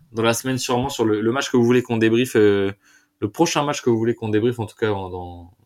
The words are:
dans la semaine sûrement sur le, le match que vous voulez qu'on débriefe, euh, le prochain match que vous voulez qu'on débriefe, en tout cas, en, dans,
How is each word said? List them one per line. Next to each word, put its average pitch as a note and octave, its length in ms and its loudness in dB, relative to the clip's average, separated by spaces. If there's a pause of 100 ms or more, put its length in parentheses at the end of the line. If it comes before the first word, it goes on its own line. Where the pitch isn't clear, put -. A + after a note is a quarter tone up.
(120)
dans A2 100 -4
la A#2 120 2
semaine C3 240 -4
sûrement B2+ 320 -2
sur A#2+ 160 0
le, G#2+ 160 0
le A2+ 100 0
match C#3 180 -4
que - 60 2
vous A#2+ 80 4
voulez B2 180 4
qu'on A#2+ 140 -4
débriefe, A2+ 400 2
euh, G2+ 340 4 (520)
le G#2 80 -2
prochain D#3+ 340 0
match C#3+ 160 -4
que - 80 -4
vous A#2 80 4
voulez A2+ 180 0
qu'on A2+ 140 -8
débriefe, A2 300 0
en A2 80 -4
tout - 100 -16
cas, A2 140 0
en, F#2+ 180 -4
dans, F2 440 -12 (140)